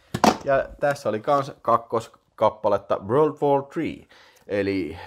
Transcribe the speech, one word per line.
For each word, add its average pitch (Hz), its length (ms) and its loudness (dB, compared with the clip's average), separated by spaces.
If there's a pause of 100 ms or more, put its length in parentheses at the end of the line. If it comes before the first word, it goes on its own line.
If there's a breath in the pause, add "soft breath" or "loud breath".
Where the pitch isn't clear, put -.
(440 loud breath)
Ja 135 240 0 (120)
tässä 143 300 -2
oli 107 100 -2
kans 139 320 0 (100)
kakkoskappaletta - 1400 -2
World 139 420 0
War 139 220 2
Three. 139 440 -8 (440 loud breath)
Eli 95 560 -2